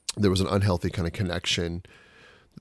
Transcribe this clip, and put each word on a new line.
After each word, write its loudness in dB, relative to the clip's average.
there 4
was 4
an 2
unhealthy 2
kind -2
of -4
connection -4